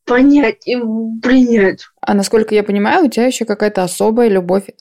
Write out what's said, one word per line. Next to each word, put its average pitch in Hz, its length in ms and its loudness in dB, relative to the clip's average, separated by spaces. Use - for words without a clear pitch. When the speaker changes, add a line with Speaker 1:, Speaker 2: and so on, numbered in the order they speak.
Speaker 1:
понять 269 600 2
и 247 120 -4
принять. 240 640 2
Speaker 2:
А - 140 -4
насколько 214 420 0
я 208 80 2
понимаю, 214 420 0
у 233 40 2
тебя 226 160 -2
ещё 254 200 -2
какая-то 208 380 -2
особая 220 460 0
любовь 190 340 0